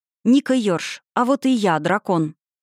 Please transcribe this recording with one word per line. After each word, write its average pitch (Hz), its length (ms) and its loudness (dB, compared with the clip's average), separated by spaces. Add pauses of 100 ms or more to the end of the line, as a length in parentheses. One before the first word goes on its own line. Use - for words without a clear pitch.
(240)
Ника 262 280 2
Йорш, 208 520 -4 (100)
«А 240 100 0
вот 269 220 0
и 262 40 2
я, 202 280 0
дракон». 170 560 -2 (280)